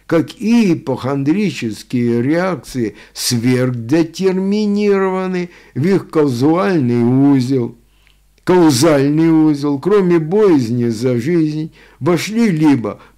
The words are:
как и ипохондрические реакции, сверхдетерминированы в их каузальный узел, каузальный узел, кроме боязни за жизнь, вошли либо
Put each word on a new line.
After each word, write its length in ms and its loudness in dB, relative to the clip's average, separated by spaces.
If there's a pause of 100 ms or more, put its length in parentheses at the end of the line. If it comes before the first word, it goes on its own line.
как 340 -2
и 320 2
ипохондрические 1500 -2
реакции, 720 -4 (160)
сверхдетерминированы 2500 -2 (240)
в 120 -2
их 220 0
каузальный 960 0
узел, 720 2 (680)
каузальный 840 2
узел, 480 0
кроме 400 2
боязни 680 2
за 300 -2
жизнь, 540 -2 (280)
вошли 500 0
либо 500 0 (180)